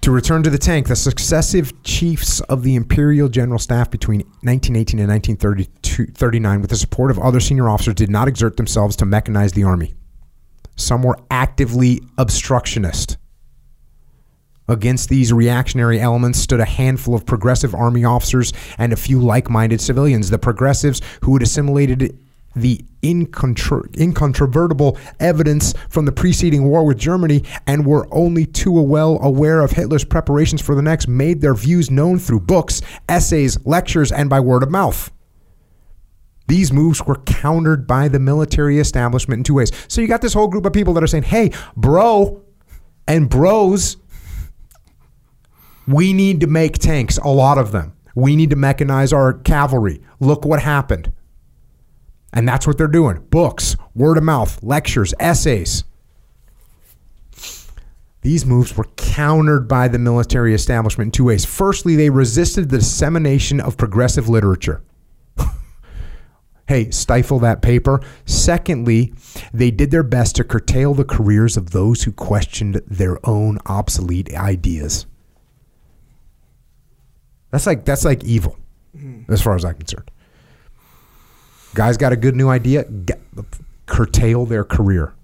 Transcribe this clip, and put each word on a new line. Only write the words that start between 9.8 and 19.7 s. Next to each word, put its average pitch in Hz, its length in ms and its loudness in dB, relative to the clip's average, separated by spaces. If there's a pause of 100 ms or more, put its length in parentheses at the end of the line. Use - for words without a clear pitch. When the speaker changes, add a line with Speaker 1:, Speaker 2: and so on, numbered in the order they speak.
Speaker 1:
Some 123 260 -2
were 123 160 0 (120)
actively 123 720 0 (160)
obstructionist. - 1000 -4 (1500)
Against 120 400 -2
these 127 240 2
reactionary 120 680 2
elements 120 380 0
stood 123 220 0
a 110 60 2
handful 131 480 -2
of 110 100 -2
progressive 123 500 0
army 120 300 0
officers 123 480 0 (240)
and 117 160 0
a 110 40 -2
few 131 240 0
like-minded 113 600 2